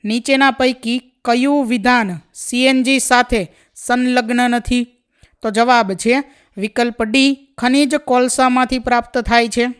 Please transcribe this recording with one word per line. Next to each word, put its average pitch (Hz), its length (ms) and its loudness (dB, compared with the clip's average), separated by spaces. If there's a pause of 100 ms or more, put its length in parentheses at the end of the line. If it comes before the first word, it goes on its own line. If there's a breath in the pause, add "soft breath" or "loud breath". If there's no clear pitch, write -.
નીચેના 262 460 0
પૈકી 254 640 -4 (120)
કયું 262 420 0
વિધાન 220 520 0 (160)
સી 247 300 -4
એન 262 180 4
જી 262 160 2
સાથે 240 520 0 (240 soft breath)
સંલગ્ન 247 760 0
નથી? 240 360 -2 (560)
તો 220 80 -4
જવાબ 233 420 2
છે 240 320 -2 (320 soft breath)
વિકલ્પ 233 460 -4
ડી 269 560 0
ખનિજ 262 360 0
કોલસામાંથી 254 840 0
પ્રાપ્ત 240 400 -2
થાય 233 300 2
છે. 240 180 -2 (140)